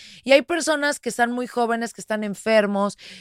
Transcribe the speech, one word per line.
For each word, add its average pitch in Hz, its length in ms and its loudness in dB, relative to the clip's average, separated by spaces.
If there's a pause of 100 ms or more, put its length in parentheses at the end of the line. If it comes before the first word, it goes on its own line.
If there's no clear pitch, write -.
(240)
Y 254 80 -2
hay 277 100 8
personas 294 580 -2
que 240 100 -8
están 240 220 0
muy 247 140 -4
jóvenes, 233 480 -2
que - 80 -18
están 214 220 -6
enfermos, 202 760 0 (240)